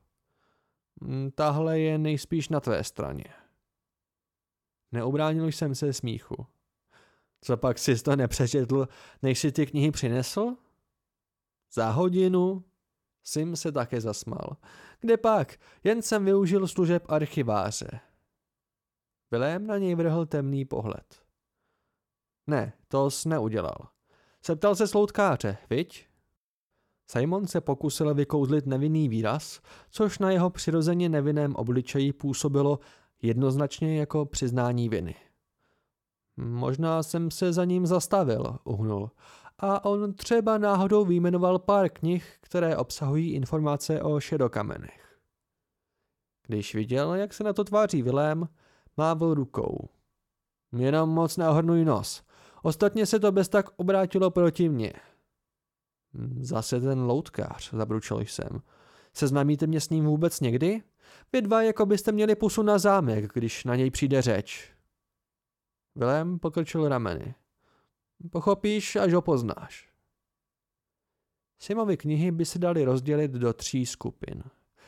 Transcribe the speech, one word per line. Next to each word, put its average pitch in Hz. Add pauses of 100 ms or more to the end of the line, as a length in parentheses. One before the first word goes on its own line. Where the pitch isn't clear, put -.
(1040)
„Hm, 135
tahle 156
je 156
nejspíš 156
na 151
tvé 101
straně.“ 69 (1700)
Neubránil 151
jsem 147
se 143
smíchu. 120 (920)
„Co 123
pak 120
jsi 120
to 143
nepřečetl, 131 (340)
než 131
si 147
ty 147
knihy 147
přinesl?“ 143 (1160)
„Za 113
hodinu,“ 185 (600)
Sim 160
se 160
také 123
zasmál. - (440)
„Kde 226
pak? 220 (280)
Jen 220
jsem 214
využil 190
služeb 175
archiváře.“ 117 (1300)
Vilém 151
na 208
něj 185
vrhl 165
temný 139
pohled. - (1200)
„Ne, 127 (160)
to 139
jsi -
neudělal. 110 (580)
Zeptal 185
se 202
sloutkáře, 196 (120)
viď?“ - (1040)
Simon 170
se 170
pokusil 147
vykouzlit 143
nevinný 147
výraz, 113 (300)
což -
na 190
jeho 180
přirozeně 170
nevinném 147
obličeji 131
působilo 143 (440)
jednoznačně 139
jako 151
přiznání 123
viny. 90 (1200)
„Možná 131
jsem 165
se 180
za 175
ním 180
zastavil,“ 139
uhnul. 107 (480)
„A 196
on 202
třeba 220
náhodou 202
vyjmenoval 175
pár 196
knih, -
které 165
obsahují 147
informace 147
o 147
šedokamenech.“ - (1300)
Když 104
viděl, 123
jak 202
se 214
na 208
to 208
tváří 196
Vilém, 151 (480)
mávl 160
rukou. - (840)
„Jenom 143
moc 165
neohrnuj 165
nos. 113 (400)
Ostatně 202
se 220
to 202
bez 190
tak 196
obrátilo 185
proti 175
mně.“ 117 (1500)
„Zase 123
ten 131
loutkář,“ -
zabručel 110
jsem. - (500)
„Seznámíte 143
mě 156
s -
ním 160
vůbec 151
někdy? 147 (500)
Vy 254
dva 226
jako 220
byste 208
měli 214
pusu 220
na 208
zámek, 147
když 117
na 123
něj 131
přijde 135
řeč.“ 107 (1200)
Vilém 151
pokrčil 160
rameny. 117 (960)
„Pochopíš, 202
až 190
ho 175
poznáš.“ - (1700)
Simovy 208
knihy 156
by 165
se -
daly 175
rozdělit 139
do 123
tří 127
skupin. - (460)